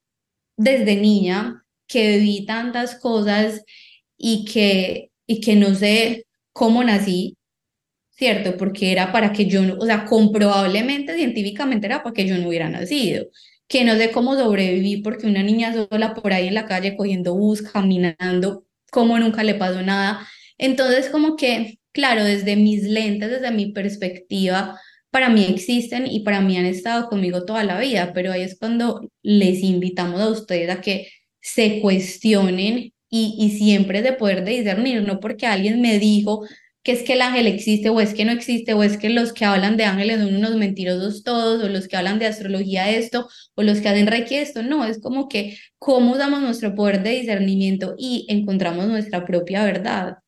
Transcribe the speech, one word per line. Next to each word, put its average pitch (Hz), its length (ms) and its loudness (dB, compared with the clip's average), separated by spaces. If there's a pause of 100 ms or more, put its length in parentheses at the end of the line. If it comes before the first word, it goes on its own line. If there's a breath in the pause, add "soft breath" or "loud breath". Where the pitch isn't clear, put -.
(560)
desde 214 400 4
niña, 202 680 2 (240)
que 214 300 2
viví 202 280 0
tantas 240 500 -6
cosas 214 680 0 (560 loud breath)
y 220 280 -2
que, 190 640 0 (160)
y 220 140 -2
que 214 160 4
no 202 180 6
sé 220 520 0 (260)
cómo 233 320 2
nací, 202 520 0 (760)
¿cierto? 202 460 -2
Porque 190 360 -2
era 185 200 0
para 214 200 2
que 214 140 2
yo 190 160 2
no, 185 160 0
o 220 80 -2
sea, 214 180 0
comprobablemente, 214 1120 2
científicamente 233 680 -2
era 269 160 -4
para 233 120 -10
que 190 120 0
yo 190 120 0
no 175 100 -2
hubiera 165 200 -2
nacido. 247 580 -4 (420 soft breath)
Que 247 160 2
no 226 120 4
sé 226 140 2
cómo 254 260 0
sobreviví 196 640 0
porque 214 240 -6
una 196 160 2
niña 226 300 0
sola 220 420 -2
por 214 180 -2
ahí 180 160 0
en 196 60 -2
la 220 120 -4
calle 196 300 -4
cogiendo 185 380 -2
bus, 208 280 2
caminando, 185 1000 0 (260)
cómo 233 280 2
nunca 220 260 0
le 214 100 2
pasó 185 280 -2
nada. 196 440 -2 (320 loud breath)
Entonces, 262 500 2
como 311 280 0
que, 233 420 -2 (140)
claro, 247 320 2
desde 202 320 2
mis 208 280 4
lentes, 208 460 -2
desde 254 200 -4
mi 208 220 -2
perspectiva, 190 1080 -4 (320 loud breath)
para 262 180 2
mí 220 200 6
existen 240 580 -2
y - 140 -4
para 202 200 0
mí 190 180 2
han 180 80 2
estado 233 420 -4
conmigo 180 360 -2
toda 214 200 -4
la 185 160 -2
vida, 202 340 -2
pero 185 180 -4
ahí 180 100 -4
es 190 160 -10
cuando 233 500 -2 (140)
les 190 400 4
invitamos 180 580 -2
a 220 100 0
ustedes 180 400 -2
a 190 100 -6
que 190 280 -4 (320 loud breath)
se 214 400 0
cuestionen 196 1120 0 (180)
y, 220 280 -2
y 214 200 2
siempre 202 440 4
de 262 120 2
poder 196 300 0
de 208 80 -4
discernir, 233 500 0
no 196 180 -4
porque 226 260 -6
alguien 214 360 0
me 226 160 4
dijo 208 480 2 (360 loud breath)
que 247 100 0
es 240 120 -2
que - 100 0
el 254 80 2
ángel 247 240 2
existe 208 440 0
o 226 100 2
es 208 140 0
que 208 100 -2
no 226 80 2
existe 233 420 -2
o 208 80 4
es 202 160 2
que 214 120 -4
los 233 220 0
que - 120 -4
hablan 202 320 2
de 220 80 2
ángeles 208 360 0
son 196 140 0
unos 220 220 0
mentirosos 190 640 -2
todos 233 400 0
o 202 60 0
los 190 200 -4
que - 80 -6
hablan 190 220 0
de 226 80 0
astrología 196 640 -2
esto 233 380 -4 (260 loud breath)
o 208 80 -4
los 208 180 4
que 208 80 -2
hacen 208 200 4
reiki 233 280 -2
esto, 285 260 -6
no, 269 220 -2
es 220 160 -6
como 262 280 -6
que 202 300 -6 (200)
cómo 247 340 4
usamos 277 280 0
nuestro 226 340 -2
poder 202 280 2
de 214 80 -2
discernimiento 196 880 0
y 247 300 -4
encontramos 190 600 0
nuestra 208 380 -2
propia 180 380 -2
verdad. 185 640 -2